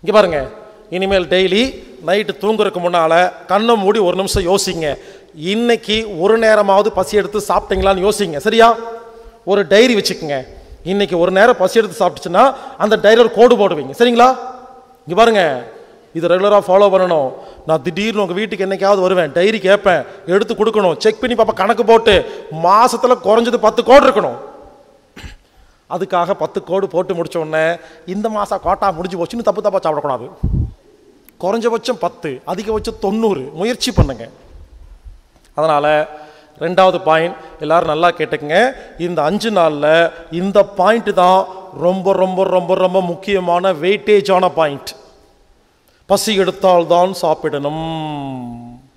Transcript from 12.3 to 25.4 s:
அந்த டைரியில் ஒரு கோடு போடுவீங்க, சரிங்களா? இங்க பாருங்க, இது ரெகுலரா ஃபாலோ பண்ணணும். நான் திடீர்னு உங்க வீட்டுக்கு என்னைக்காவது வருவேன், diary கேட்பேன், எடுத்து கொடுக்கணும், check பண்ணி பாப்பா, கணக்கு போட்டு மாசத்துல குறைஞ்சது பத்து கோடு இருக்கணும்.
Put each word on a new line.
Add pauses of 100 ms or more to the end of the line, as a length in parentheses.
அந்த
டைரியில்
ஒரு
கோடு
போடுவீங்க,
சரிங்களா? (760)
இங்க
பாருங்க, (760)
இது
ரெகுலரா
ஃபாலோ
பண்ணணும். (360)
நான்
திடீர்னு
உங்க
வீட்டுக்கு
என்னைக்காவது
வருவேன்,
diary
கேட்பேன், (220)
எடுத்து
கொடுக்கணும்,
check
பண்ணி
பாப்பா,
கணக்கு
போட்டு (480)
மாசத்துல (100)
குறைஞ்சது
பத்து
கோடு
இருக்கணும். (1500)